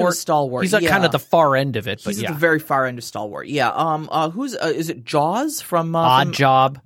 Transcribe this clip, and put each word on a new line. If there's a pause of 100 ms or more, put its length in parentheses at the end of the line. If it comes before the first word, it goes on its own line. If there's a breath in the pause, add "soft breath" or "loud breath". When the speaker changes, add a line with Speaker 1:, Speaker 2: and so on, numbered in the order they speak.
Speaker 1:
of
a
Speaker 2:
stalwart.
Speaker 1:
stalwart,
Speaker 2:
He's,
like,
Speaker 1:
yeah.
Speaker 2:
kind
of
at
the
far
end
of
it,
but
Speaker 1:
He's
Speaker 2:
yeah.
Speaker 1:
at
the
very
far
end
of
stalwart.
Yeah.
Um,
uh,
who's,
uh,
is
it
Jaws
from,
uh,
Speaker 2:
Odd
Speaker 1:
from
Speaker 2:
Job,